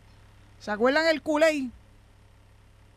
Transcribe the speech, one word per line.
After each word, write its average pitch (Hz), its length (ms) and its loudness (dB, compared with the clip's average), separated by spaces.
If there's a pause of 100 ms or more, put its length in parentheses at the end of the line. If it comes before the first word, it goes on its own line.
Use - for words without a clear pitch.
(600)
¿Se - 100 -10
acuerdan 262 360 0
el 311 160 0
Kool-Aid? 302 480 0 (1300)